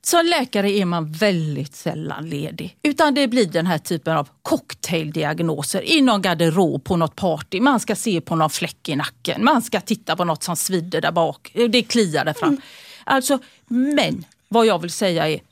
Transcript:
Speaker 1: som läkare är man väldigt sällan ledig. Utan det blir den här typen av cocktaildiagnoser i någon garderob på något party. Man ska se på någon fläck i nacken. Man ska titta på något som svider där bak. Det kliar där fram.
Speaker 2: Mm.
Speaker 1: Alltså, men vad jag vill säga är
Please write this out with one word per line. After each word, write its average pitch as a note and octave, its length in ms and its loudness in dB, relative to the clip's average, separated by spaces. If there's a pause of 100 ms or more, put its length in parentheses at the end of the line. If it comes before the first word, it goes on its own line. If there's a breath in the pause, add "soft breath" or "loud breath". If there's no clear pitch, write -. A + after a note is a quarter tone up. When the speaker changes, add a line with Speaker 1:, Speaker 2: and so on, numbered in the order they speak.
Speaker 1:
som E4+ 220 4
läkare B3+ 440 0
är G3 140 2
man E3 280 -2
väldigt D#3 600 -2
sällan D#3 540 -8
ledig. D#3 540 -10
Utan D4 320 2
det C#4 140 2
blir A#3 180 4
den E3 200 -2
här E3+ 120 0
typen D#3+ 380 -2
av D3 120 -2 (140)
cocktaildiagnoser D#3+ 1400 -4
i D#4 200 2
någon G#3+ 200 4
garderob E3 600 2
på F#3 120 0
något E3 200 0
party. E3+ 440 -2
Man B3+ 200 4
ska G#3 160 -4
se F3+ 240 -2
på E3 160 -4
någon D#3 140 2
fläck - 380 -8
i D3 80 -2
nacken. - 480 -4
Man B3+ 180 4
ska G3 180 -2
titta - 360 -4
på F3+ 80 -2
något D#3+ 180 -2
som - 140 -4
svider E3+ 440 -2
där D#3+ 120 0
bak. E3 400 -2 (180)
Det A#3+ 120 4
kliar E3+ 420 0
där D3+ 80 0
fram. - 160 0
Speaker 2:
Mm. C#4 120 0 (440 loud breath)
Speaker 1:
Alltså, C4+ 340 0 (300 soft breath)
men A#3+ 560 0 (240)
vad A3+ 180 4
jag F#3+ 120 2
vill E3+ 120 -6
säga E3 380 0
är - 120 -4 (120)